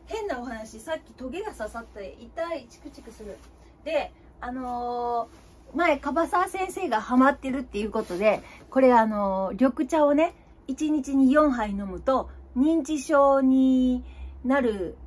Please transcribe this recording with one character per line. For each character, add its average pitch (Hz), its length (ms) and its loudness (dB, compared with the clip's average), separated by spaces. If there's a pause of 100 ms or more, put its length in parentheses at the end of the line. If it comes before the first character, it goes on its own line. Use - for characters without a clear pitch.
変 415 220 -8
な 262 120 -4
お 240 60 -12
話、 220 340 -12
さ - 160 -8
っ - 100 -6
き 226 80 -20
ト 254 160 -12
ゲ 339 120 -10
が 427 100 -10
刺 214 180 -10
さ 233 100 -14
っ 226 60 -14
て 196 340 -18
痛 330 360 -8
い、 240 140 -12
チ - 100 -20
ク 285 100 -18
チ 285 120 -20
ク 233 100 -20
す 220 120 -20
る。 202 140 -14 (460)
で、 294 280 -4 (340)
あ 247 60 -10
の 240 760 -6 (440)
ー、 247 40 -6
前、 330 220 2
樺 311 280 -2
沢 359 220 0
先 381 240 -6
生 370 160 -4
が 220 100 0
ハ 220 160 -4
マ 254 140 6
っ 277 80 0
て 269 120 -8
る 262 100 -4
っ 254 40 -6
て 202 160 -8
い 220 60 -4
う 208 60 -6
こ 214 120 -4
と 180 140 -8
で、 202 260 2 (260)
こ 262 120 0
れ、 254 100 8
あ 226 140 6
の 196 460 -2
ー、 - 20 -8
緑 262 340 0
茶 302 180 2
を 285 80 4
ね、 330 220 2 (320)
一 302 240 -4
日 277 240 -2
に 269 160 6
四 302 200 4
杯 220 200 -4
飲 202 140 -6
む 185 160 -10
と、 262 280 0 (280)
認 311 260 2
知 311 180 -4
症 277 380 4
に 262 640 4 (400)
な 269 160 2
る、 202 480 -2